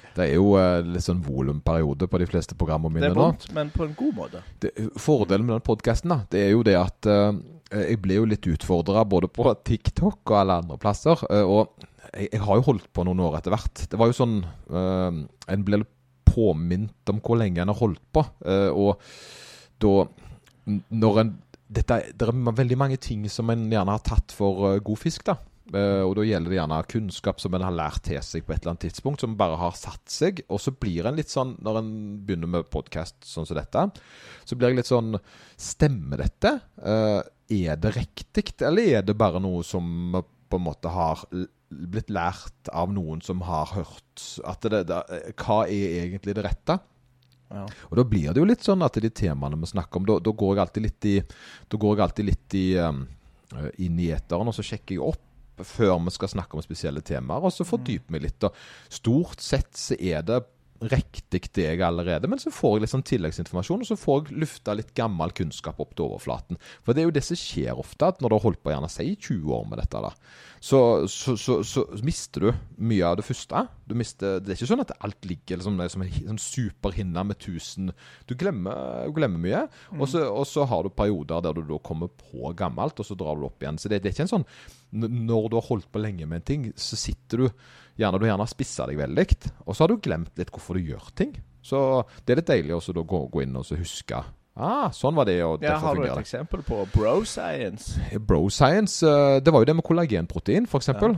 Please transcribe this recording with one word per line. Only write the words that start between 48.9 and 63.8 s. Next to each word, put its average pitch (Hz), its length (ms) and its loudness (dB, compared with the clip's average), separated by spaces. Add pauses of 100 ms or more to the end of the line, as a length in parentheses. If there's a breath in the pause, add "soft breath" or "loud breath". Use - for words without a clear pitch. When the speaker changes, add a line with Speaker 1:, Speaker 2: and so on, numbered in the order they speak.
Speaker 1:
de 113 80 0
temaene 73 500 -2
vi 82 120 -4
snakker 90 260 -4
om, 95 80 -2
da, 101 140 4
da 107 120 -2
går 101 240 2
jeg 101 120 2
alltid 107 160 -4
litt - 220 -4
i, 101 100 4 (540 loud breath)
da 110 80 -4
går 107 200 2
jeg 101 80 4
alltid 104 200 -2
litt - 280 -2
i, 95 140 2 (100)
ehm, 73 300 0 (480)
eh, 71 160 -8 (140)
inn 85 140 0
i 85 140 0
eteren, 87 340 -2
og 110 60 -2
så - 80 -8
sjekker 98 360 -8
jeg 71 40 -4
opp - 240 -4 (400)
før 95 400 2
vi 90 60 -2
skal - 180 -4
snakke - 260 -8
om 78 80 -6
spesielle 76 380 -6
temaer, 73 420 -4
og 185 80 2
så - 140 -4
Speaker 2:
Mm. - 80 -10
Speaker 1:
fordyper 123 380 -4
meg 78 100 -4
litt, - 220 -6
og 101 100 0 (360 loud breath)
stort - 520 0
sett - 320 -2
så - 260 -6
er 80 220 -2
det 113 220 0 (380)
riktig - 600 -2 (100)
det 90 140 0 (100)
jeg 90 80 0
allerede, 85 460 0
men 277 100 -2
så - 160 -8
får 110 220 2
jeg 107 40 0
litt 110 120 -2
sånn 131 100 0
tilleggsinformasjon, 92 800 -2